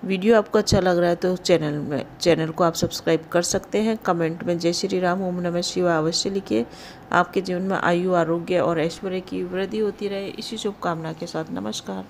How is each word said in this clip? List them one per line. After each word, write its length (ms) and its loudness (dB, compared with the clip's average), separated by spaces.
वीडियो 320 4
आपको 220 4
अच्छा 200 4
लग 180 4
रहा 120 4
है 60 4
तो 200 0
चैनल 380 2
में, 320 -4
चैनल 280 4
को 140 0
आप 100 4
सब्सक्राइब 580 0
कर 100 4
सकते 360 -2
हैं। 200 0
कमेंट 460 0
में 160 0
"जय 140 2
श्री 260 0
राम, 220 0
ओम 180 -2
नमः 220 -2
शिवाय" 360 2
अवश्य 320 0
लिखिए। 360 0
आपके 300 2
जीवन 200 -2
में 160 0
आयु, 360 2
आरोग्य 460 2
और 200 2
ऐश्वर्य 400 -4
की 240 -6
वृद्धि 360 -4
होती 280 -4
रहे, 200 -6
इसी 300 -10
शुभकामना 560 -4
के 140 -8
साथ 240 -6
नमस्कार। 580 -8